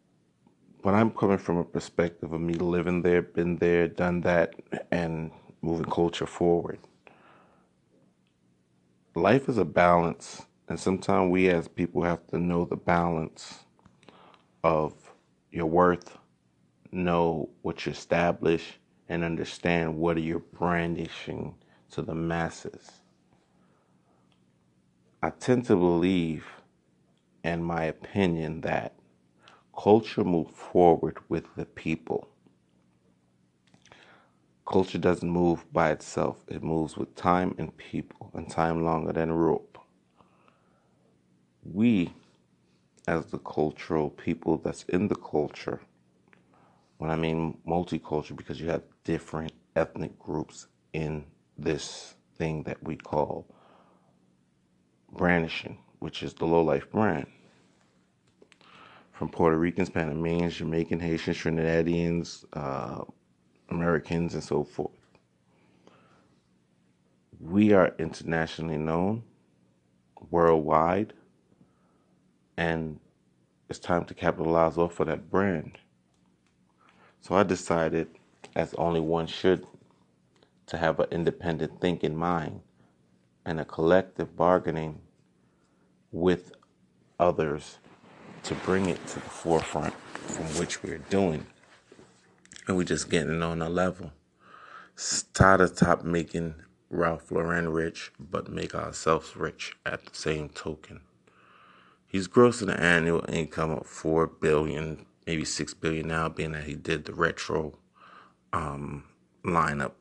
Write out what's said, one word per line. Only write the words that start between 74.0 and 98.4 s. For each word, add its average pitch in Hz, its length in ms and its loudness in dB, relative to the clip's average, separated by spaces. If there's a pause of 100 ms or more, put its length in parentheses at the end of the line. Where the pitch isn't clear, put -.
to - 80 -14
capitalize 82 640 2
off 85 220 0
of 78 80 0
that 76 240 -6
brand. 92 480 -2 (1400)
So 90 120 0
I 101 80 8
decided, 82 640 0 (480)
as 82 180 -2
only 82 260 0
one 82 280 0
should, 90 400 2 (1000)
to - 100 -10
have 82 240 0
an - 120 2
independent 82 680 -2
thinking 85 360 0
mind 85 460 -2 (840)
and 82 140 -4
a 71 60 -4
collective 85 720 2
bargaining 82 640 2 (1120)
with 87 400 0 (680)
others 78 580 0 (640)
to - 140 -6
bring 92 340 0
it - 160 -4
to - 100 -12
the - 140 -12
forefront 80 640 -2
from - 520 -10 (120)
which - 240 -4
we're 78 160 -8 (140)
doing. 95 340 0 (1200)
And 98 80 0
we're 90 100 2
just 80 260 -2
getting 82 320 0
on 82 180 -2
a 82 80 -4
level. 90 440 -2 (840)
S-, - 340 -4
tired 95 300 8
of 87 140 4
top 85 280 4
making 82 520 -2 (340)
Ralph 85 420 -2
Lauren 85 380 0
rich, 80 500 -4
but - 300 -8